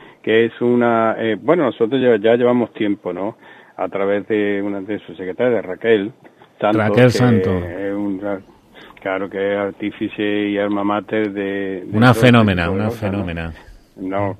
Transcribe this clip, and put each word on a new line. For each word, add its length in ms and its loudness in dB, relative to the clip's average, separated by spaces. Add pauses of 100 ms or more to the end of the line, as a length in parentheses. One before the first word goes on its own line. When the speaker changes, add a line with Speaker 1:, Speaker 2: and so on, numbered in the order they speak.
(220)
Speaker 1:
que 240 4
es 140 -6
una, 600 2
eh, 200 -2
bueno, 260 2
nosotros 360 0
ya, 140 4
ya 180 4
llevamos 400 2
tiempo, 380 -4
¿no?, 240 -6 (400)
a 120 -4
través 380 -2
de 340 0
una 200 -6
de 260 -6
sus 100 -16
secretarias, 460 -2
de 0 -
Raquel 500 0 (480)
Santos, 220 2
Speaker 2:
Raquel 220 4
Speaker 1:
que 60 8
Speaker 2:
Santos. 520 2
Speaker 1:
es 320 -6
un 260 -4
ra-, 200 -6 (600)
claro, 300 -4
que 220 -2
es 40 -2
artífice 920 -4
y 100 -2
alma 240 -2
mater 500 -2
de, 100 -6 (420)
de 80 -14
Speaker 2:
Una 160 4
Speaker 1:
todo 60 8
este 120 2
Speaker 2:
fenómena, 380 4
Speaker 1:
tipo 100 -2
de 60 -2
Speaker 2:
una 80 -2
Speaker 1:
cosas, 140 -8
¿no? 60 -2 (100)
Speaker 2:
fenómena. 340 -6 (460)
Speaker 1:
No, 420 -4